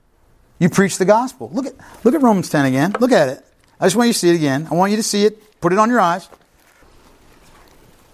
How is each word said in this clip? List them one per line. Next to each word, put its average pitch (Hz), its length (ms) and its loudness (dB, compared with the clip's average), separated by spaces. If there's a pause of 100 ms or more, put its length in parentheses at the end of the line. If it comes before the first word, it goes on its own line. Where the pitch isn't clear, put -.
(580)
You 175 100 2
preach 190 300 0
the 190 60 -2
gospel. 214 480 0
Look 247 140 -6
at, - 80 -14 (280)
look 254 140 2
at 294 60 -2
Romans 214 260 0
ten 147 160 0
again. 135 340 0
Look 247 140 0
at 165 160 2
it. - 180 -10 (320)
I - 80 0
just 180 80 2
want 233 140 2
you 233 40 2
to - 60 -4
see 175 120 2
it 170 40 4
again. 151 340 -2
I 156 60 -6
want 185 160 0
you 208 60 -2
to 220 80 -4
see 208 200 -2
it. - 360 -6
Put 175 120 -2
it 190 60 0
on 214 100 2
your 240 120 2
eyes. 180 280 -2 (1900)